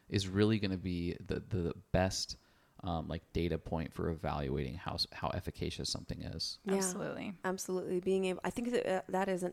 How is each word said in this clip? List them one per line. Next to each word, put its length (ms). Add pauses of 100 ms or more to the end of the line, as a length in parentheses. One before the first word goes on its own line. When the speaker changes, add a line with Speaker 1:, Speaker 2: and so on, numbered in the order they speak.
Speaker 1:
is 180
really 320
gonna 200
be 360 (120)
the, 240
the 240 (180)
best, 440 (460)
um, 260
like, 140 (120)
data 240
point 340
for 180
evaluating 640
how 200
s-, 180
how 220
efficacious 560
something 320
is. 420
Speaker 2:
Yeah, 120
Speaker 3:
Absolutely. 580 (100)
Speaker 2:
absolutely. 560
Being 260
able, 160
I 80
think 220
that, 140
uh, 240
that 180
is 140
an 100